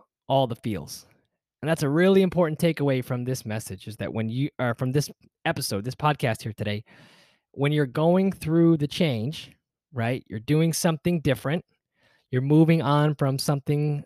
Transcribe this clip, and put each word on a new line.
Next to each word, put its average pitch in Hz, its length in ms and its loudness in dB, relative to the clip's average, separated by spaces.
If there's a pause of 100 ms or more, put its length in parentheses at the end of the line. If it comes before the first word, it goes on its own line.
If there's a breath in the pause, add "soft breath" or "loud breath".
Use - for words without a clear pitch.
(280 soft breath)
all 135 200 2
the 110 80 -6
feels. 90 500 -8 (560)
And 143 80 -6
that's 160 140 0
a 143 60 2
really 185 320 4
important 165 360 0
takeaway 143 460 0
from 123 220 -6
this 127 200 -6
message, 107 420 -8
is 104 100 -14
that - 160 -6
when 110 160 -2
you, 131 200 -2 (100)
or 123 160 0
from 127 160 -4
this 143 180 0 (360)
episode, 143 400 -4
this 127 80 -8
podcast 143 480 -2
here 110 120 -8
today, 104 300 -8 (680 soft breath)
when 143 200 -2
you're 147 140 2
going 170 460 2
through 165 460 2
the 143 100 0
change, 139 640 -4 (420)
right? 123 340 -4
You're 110 120 -8
doing 156 340 2
something 170 480 0
different. 139 420 -2 (680)
You're 127 100 0
moving 156 400 4
on 147 340 2
from 135 220 0
something 147 680 -2